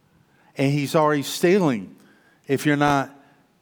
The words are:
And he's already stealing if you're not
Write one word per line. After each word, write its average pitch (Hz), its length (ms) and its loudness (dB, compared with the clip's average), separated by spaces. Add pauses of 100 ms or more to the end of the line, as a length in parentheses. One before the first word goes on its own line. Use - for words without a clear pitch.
(560)
And 139 160 0
he's 143 240 -2
already 151 260 2
stealing 156 720 0 (540)
if 135 160 -2
you're 147 120 2
not 143 340 0 (520)